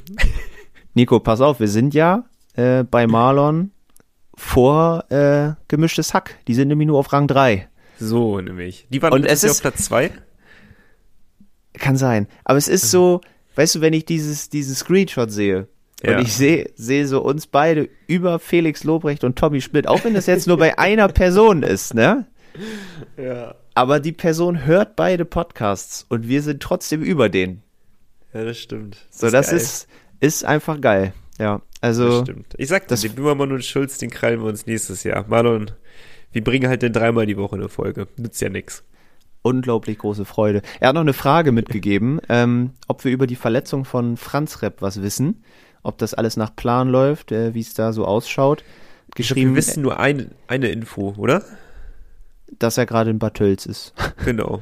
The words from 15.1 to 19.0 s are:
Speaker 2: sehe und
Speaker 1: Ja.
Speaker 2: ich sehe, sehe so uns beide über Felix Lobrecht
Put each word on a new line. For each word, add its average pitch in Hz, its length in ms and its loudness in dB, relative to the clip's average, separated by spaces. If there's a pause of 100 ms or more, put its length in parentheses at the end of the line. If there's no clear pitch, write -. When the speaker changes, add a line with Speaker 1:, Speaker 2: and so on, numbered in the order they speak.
Speaker 2:
sehe 98 360 0 (360)
und 113 60 -2
Speaker 1:
Ja. 104 100 4
Speaker 2:
ich 120 140 0
sehe, 139 420 2
sehe 135 320 -2
so 135 140 0
uns 147 260 -2
beide 151 420 2 (180)
über 175 320 0
Felix 165 440 0
Lobrecht 156 400 -2